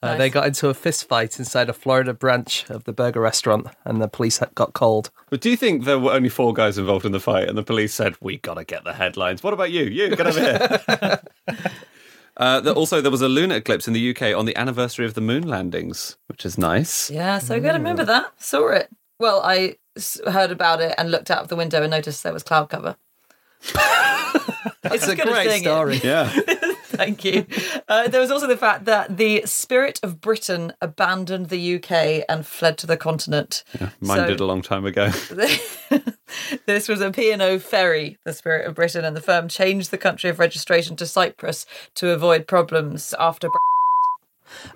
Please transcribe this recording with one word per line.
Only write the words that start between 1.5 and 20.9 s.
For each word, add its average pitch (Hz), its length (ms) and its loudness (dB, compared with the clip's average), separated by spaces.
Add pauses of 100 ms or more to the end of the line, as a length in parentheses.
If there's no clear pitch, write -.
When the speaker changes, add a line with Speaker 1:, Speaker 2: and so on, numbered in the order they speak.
Speaker 1:
a 113 60 -4
Florida 131 400 2
branch 123 560 0
of 113 140 -10
the 113 100 -6
burger 123 260 0
restaurant, 110 460 2 (180)
and 113 160 -2
the 107 80 0
police 110 300 -2
ha-, 120 160 -2
got - 180 0
called. 110 380 2 (180)
Speaker 3:
But 135 140 -4
do 233 80 2
you 240 80 2
think 165 260 2
there 139 140 4
were 127 140 2
only 127 180 4
four 117 240 2
guys 104 240 2
involved 98 260 2
in 104 80 -2
the 98 80 -2
fight, 92 300 0
and 104 80 -4
the 107 40 -2
police 107 300 -2
said, 104 260 -2
"We - 200 -8
gotta 85 260 -10
get - 200 -10
the 87 100 -8
headlines. 92 480 -2
What 202 100 -2
about 185 200 -2
you? 170 120 0
You, 170 320 -2
get 170 100 2
over 160 140 2
here." 202 800 0 (260)
<laughs> - 140 -6 (760)
Uh, 127 220 2
the, 143 120 2
also, 156 300 2
there 139 80 2
was 135 100 2
a 131 80 2
lunar 156 280 2
eclipse 107 300 -2
in 113 60 0
the 113 80 2
U 123 140 0
K 110 180 0
on 107 140 0
the 113 100 -4
anniversary 123 480 -2
of 110 80 -2
the 113 80 -6
moon 123 260 0
landings, 85 680 -6 (120)
which - 180 -10
is 87 100 -8
nice. 92 540 0
Speaker 2:
Yeah, 180 280 -2
so 226 220 -2
good. 294 120 2
I 330 40 0
remember 330 300 -2
that. 233 260 0 (100)
Saw - 280 2
it. - 180 0 (300)
Well, 214 260 2
I 185 320 2 (180)
s-, - 320 -8
heard 190 240 2
about 165 300 2
it 165 160 0